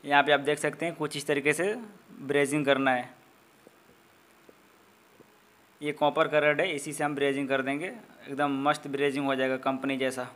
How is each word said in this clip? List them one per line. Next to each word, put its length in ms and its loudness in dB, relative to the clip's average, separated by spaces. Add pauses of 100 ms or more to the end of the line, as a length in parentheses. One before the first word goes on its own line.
यहाँ 180 6
पे 100 4
आप 100 4
देख 160 0
सकते 280 -2
हैं 80 -4
कुछ 220 -6
इस 100 -8
तरीके 280 2
से 200 -2 (480)
brazing 440 0
करना 260 4
है। 200 -4 (2750)
ये 120 -4
copper 360 2
का 120 4
rod 200 4
है, 100 2
इसी 220 -6
से 120 -2
हम 100 -2
brazing 340 0
कर 140 0
देंगे, 240 -4 (400)
एकदम 360 -2
मस्त 260 0
brazing 380 0
हो 80 2
जाएगा 240 0
company 380 -2
जैसा। 400 -4